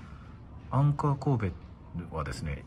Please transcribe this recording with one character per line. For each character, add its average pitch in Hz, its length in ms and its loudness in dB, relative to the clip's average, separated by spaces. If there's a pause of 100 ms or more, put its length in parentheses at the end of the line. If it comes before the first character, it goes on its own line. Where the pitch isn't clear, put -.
(720)
ア 135 100 4
ン 143 140 8
カ 143 180 4
ー 139 260 4
神 98 140 2
戸 - 640 -10
は 78 80 0
で - 80 -4
す - 100 -6
ね、 71 240 -4